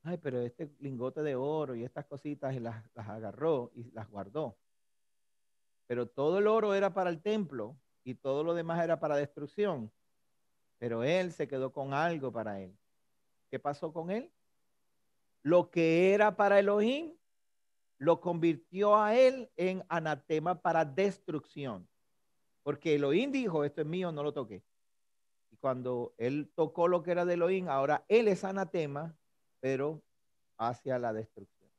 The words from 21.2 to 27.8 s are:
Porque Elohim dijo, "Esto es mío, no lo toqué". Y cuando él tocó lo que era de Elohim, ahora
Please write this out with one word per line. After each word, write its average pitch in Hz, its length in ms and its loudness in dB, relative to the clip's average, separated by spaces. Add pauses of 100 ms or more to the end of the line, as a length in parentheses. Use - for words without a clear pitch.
Porque 147 320 0
Elohim 151 360 2
dijo, 202 340 0
"Esto 147 180 -4
es 147 40 -2
mío, 175 260 -4
no 147 100 -6
lo 147 100 -2
toqué". 107 300 -8 (880)
Y 117 60 -20
cuando 127 600 -4
él 139 380 -2
tocó 170 340 2
lo 175 140 4
que 175 80 -6
era 175 160 2
de 175 80 2
Elohim, 180 340 0
ahora 139 400 0